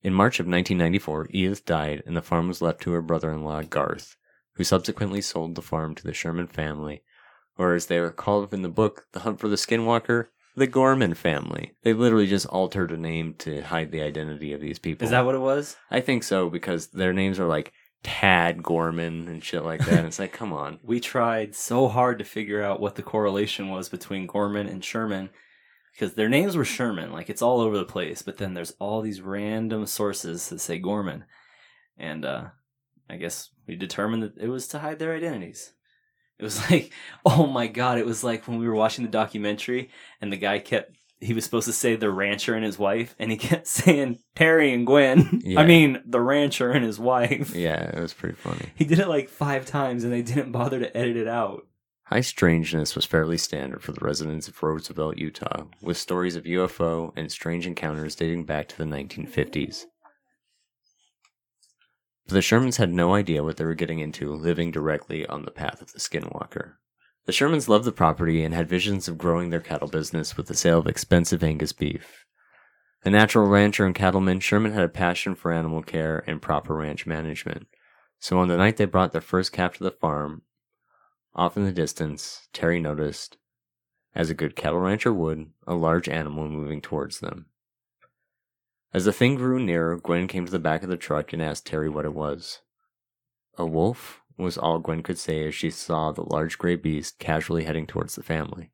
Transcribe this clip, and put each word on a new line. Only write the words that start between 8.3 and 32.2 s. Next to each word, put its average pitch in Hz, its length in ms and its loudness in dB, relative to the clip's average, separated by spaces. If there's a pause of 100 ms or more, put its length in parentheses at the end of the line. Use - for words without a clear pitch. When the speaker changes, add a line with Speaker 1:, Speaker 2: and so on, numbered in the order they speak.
Speaker 1:
in 95 80 -4
the 90 60 -4
book, 107 440 0
The 92 80 -8
Hunt 107 200 -4
for 110 80 -2
the 101 80 2
Skinwalker, 117 720 0 (260)
the 131 140 4
Gorman 131 460 4
family. - 580 -2 (100)
They 113 120 4
literally 113 340 6
just 95 180 2
altered 90 460 -2
a 82 40 -6
name 82 440 -4
to 73 220 -8
hide 80 280 -4
the 80 120 -6
identity 76 500 -6
of 73 80 -8
these 76 180 -8
people. 82 260 -6
Speaker 2:
Is 113 60 -2
that 123 140 4
what 131 100 2
it 131 60 -2
was? 139 360 -2 (140)
Speaker 1:
I 127 100 0
think 127 220 0
so, 92 260 0
because 85 400 -4
their 92 240 0
names 95 280 0
are, 87 60 2
like, 76 260 0 (300)
Tad 85 600 4
Gorman 82 640 -2
and 82 160 -12
shit 85 200 -6
like 82 200 -6
that. 101 140 4
And 82 100 2
it's 85 100 -10
like, 98 140 -6
come 104 200 -8
on. 73 280 -6
Speaker 2:
<laughs> - 20 -20
We 117 160 -2
tried 113 560 -2
so 127 320 2
hard 123 320 2
to 107 60 -8
figure 104 360 -4
out 101 200 -2
what 101 160 -4
the 98 60 -8
correlation 104 680 0
was 92 200 -8
between 95 380 -8
Gorman 101 400 -2
and 90 180 -10
Sherman, 101 460 -6 (640)
because - 220 -6
their 107 140 2
names 170 280 2
were 143 80 2
Sherman. 98 480 -4
Like, 82 180 -10
it's - 120 -4
all 120 180 4
over 107 180 2
the 90 60 0
place. 85 380 -6
But - 160 -10
then 95 160 -6
there's 85 260 -8
all 107 220 -2
these 101 180 -8
random 107 680 -4
sources 90 640 -4
that 82 120 -10
say 85 180 -4
Gorman. 95 460 -4 (720)
And, 78 280 -10